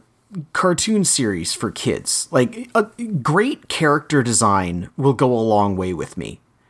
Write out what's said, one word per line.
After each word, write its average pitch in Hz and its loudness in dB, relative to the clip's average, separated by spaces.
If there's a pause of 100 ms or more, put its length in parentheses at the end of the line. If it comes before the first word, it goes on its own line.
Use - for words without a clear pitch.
(520)
cartoon 190 2
series 101 -2
for 110 -4
kids. - -4
Like, 143 0
a 226 4 (400)
great 208 0
character 147 2
design 98 0
will 139 2
go 123 2
a 117 2
long 104 2
way 92 -2
with 76 -8
me. 64 -10 (300)